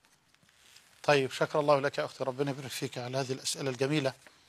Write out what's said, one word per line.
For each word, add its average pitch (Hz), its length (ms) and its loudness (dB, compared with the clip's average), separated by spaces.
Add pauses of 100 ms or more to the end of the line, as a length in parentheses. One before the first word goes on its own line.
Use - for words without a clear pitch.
(1040)
طيب، 139 260 6
شكر - 300 0
الله 147 200 6
لك 139 180 -2
يا 151 80 -2
أختي، - 180 -8
ربنا 135 280 -2
يبارك 135 160 -8
فيك - 300 -6
على 127 200 -6
هذه 131 160 -2
الأسئلة 143 360 -4
الجميلة. 135 440 0 (360)